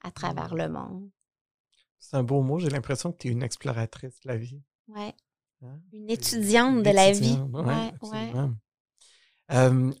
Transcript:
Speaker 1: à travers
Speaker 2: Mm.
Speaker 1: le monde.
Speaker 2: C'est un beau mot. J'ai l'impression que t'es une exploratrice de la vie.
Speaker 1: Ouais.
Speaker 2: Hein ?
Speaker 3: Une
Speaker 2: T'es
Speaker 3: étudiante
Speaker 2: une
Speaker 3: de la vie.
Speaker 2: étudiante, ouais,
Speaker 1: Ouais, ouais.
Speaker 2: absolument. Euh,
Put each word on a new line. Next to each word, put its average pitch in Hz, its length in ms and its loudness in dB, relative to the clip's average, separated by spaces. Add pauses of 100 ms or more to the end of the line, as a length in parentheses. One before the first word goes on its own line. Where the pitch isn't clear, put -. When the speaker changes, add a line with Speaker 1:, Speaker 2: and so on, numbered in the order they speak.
Speaker 1:
à 175 100 -12
travers 165 420 -8
Speaker 2:
Mm. 160 40 -4
Speaker 1:
le 160 120 -4
monde. 185 400 -12 (920)
Speaker 2:
C'est - 160 -10
un 127 80 2
beau 135 180 2
mot. 139 180 0
J'ai 165 100 -2
l'impression 143 420 -4
que 170 60 -16
t'es 123 120 -6
une 117 140 -2
exploratrice 120 800 -6
de 131 60 -10
la 117 80 -4
vie. 123 240 -12 (260)
Speaker 1:
Ouais. 208 260 -12 (500)
Speaker 2:
Hein ? 135 160 -18 (120)
Speaker 3:
Une 214 160 -16
Speaker 2:
T'es 226 60 -2
Speaker 3:
étudiante 233 640 2
Speaker 2:
une 220 60 2
Speaker 3:
de 208 80 6
la 196 200 8
vie. 214 220 4
Speaker 2:
étudiante, 135 200 -2
ouais, 143 80 -4
Speaker 1:
Ouais, - 120 -2
ouais. - 180 -2 (100)
Speaker 2:
absolument. 214 500 -4 (1000)
Euh, 127 480 4